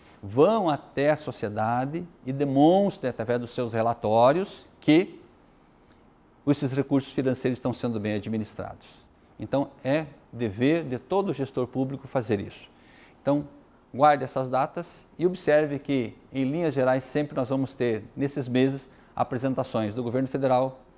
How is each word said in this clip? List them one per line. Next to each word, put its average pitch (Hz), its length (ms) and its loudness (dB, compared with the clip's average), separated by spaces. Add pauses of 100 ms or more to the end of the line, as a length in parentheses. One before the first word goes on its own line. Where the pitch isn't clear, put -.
(220)
vão 165 480 2
até 143 420 0
a 147 60 2
sociedade 123 880 -4 (200)
e 127 60 -6
demonstrem, 143 760 4
através 120 300 -2
dos 117 100 -8
seus 117 240 -4
relatórios, 117 920 2 (140)
que 165 400 4 (1300)
esses 139 260 0
recursos 135 400 -2
financeiros 127 440 -2
estão 123 160 -4
sendo 117 260 -6
bem 107 160 -2
administrados. 110 720 -8 (520)
Então, 139 300 -2 (140)
é 151 220 0 (260)
dever 120 520 0
de 127 160 -6
todo 190 340 -2
gestor 127 320 -4
público 131 420 -6
fazer 110 320 0
isso. - 300 -12 (520)
Então, 143 260 0 (460)
guarde 143 300 4
essas 131 240 -4
datas 135 600 -4 (100)
e 156 80 0
observe 151 540 2
que, 135 360 -2 (160)
em 135 120 -2
linhas 151 300 -2
gerais, 127 300 2
sempre 147 320 -4
nós 127 140 -2
vamos 135 240 -2
ter, 113 300 -2 (120)
nesses 139 320 -4
meses, 131 420 0 (260)
apresentações 123 800 -2
do 123 100 -6
governo 127 240 -2
federal, 131 520 0 (180)